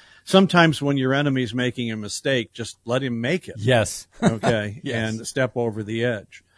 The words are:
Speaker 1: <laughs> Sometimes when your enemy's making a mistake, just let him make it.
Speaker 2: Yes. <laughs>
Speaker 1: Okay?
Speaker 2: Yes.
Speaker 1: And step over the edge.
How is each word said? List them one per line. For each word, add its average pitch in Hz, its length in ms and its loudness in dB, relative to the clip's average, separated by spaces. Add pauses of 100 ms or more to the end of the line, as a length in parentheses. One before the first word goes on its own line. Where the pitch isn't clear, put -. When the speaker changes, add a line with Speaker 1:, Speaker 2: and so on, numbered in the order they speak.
Speaker 1:
<laughs> - 220 -20
Sometimes 175 560 4
when 143 160 0
your 131 160 2
enemy's 135 400 0
making 123 380 -2
a 110 60 -6
mistake, 113 560 -4
just - 320 -12
let 127 180 0
him 120 180 -4
make 147 280 -2
it. 87 100 -12
Speaker 2:
Yes. 113 560 2
<laughs> - 80 -12
Speaker 1:
Okay? 107 640 0
Speaker 2:
Yes. 113 340 -2
Speaker 1:
And 117 80 -14
step 131 300 -2
over 113 260 -4
the 113 220 -4
edge. 113 400 -6 (120)